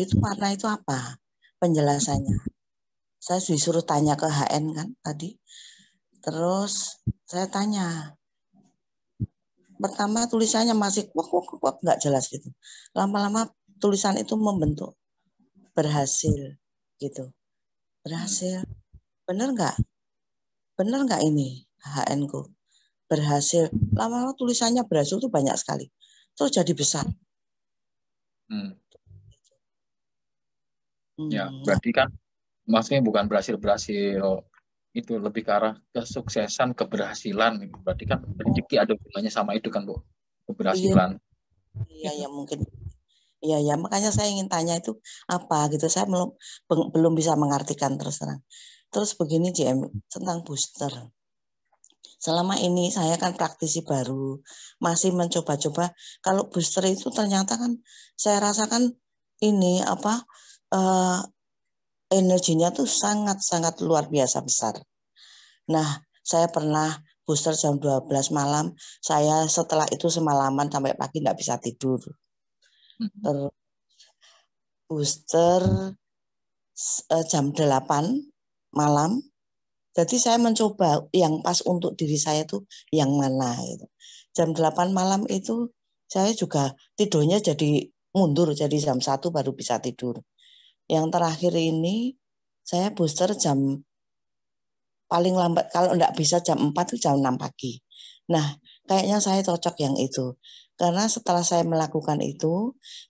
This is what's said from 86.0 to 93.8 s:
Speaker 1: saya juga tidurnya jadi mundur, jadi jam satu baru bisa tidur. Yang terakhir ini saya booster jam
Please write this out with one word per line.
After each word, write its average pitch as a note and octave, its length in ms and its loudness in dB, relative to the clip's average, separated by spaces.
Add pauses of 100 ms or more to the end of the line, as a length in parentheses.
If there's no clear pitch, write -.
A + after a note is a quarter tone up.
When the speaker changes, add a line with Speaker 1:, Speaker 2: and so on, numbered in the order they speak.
Speaker 1:
saya F#3+ 280 2
juga C#3+ 400 0 (200)
tidurnya G3 480 2
jadi D3 480 0 (240)
mundur, D#3+ 400 4
jadi D3 240 0
jam C#3 240 0
satu C#3+ 320 -2
baru C3+ 200 -2
bisa A#2 280 -4
tidur. B2 400 -6 (640)
Yang D#3+ 240 2
terakhir E3+ 440 0
ini E3+ 600 0 (480)
saya F#3+ 320 -2
booster F3+ 400 0
jam C#3 480 0 (1300)